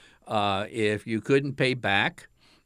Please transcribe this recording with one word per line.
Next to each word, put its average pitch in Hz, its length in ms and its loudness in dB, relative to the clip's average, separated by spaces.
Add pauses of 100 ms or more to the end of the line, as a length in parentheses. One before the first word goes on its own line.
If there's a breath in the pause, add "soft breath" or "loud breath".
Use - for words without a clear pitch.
(280 soft breath)
uh, 101 420 0
if 107 380 -2
you 110 140 -2
couldn't 139 320 2
pay 131 200 0
back, 113 540 0 (380 soft breath)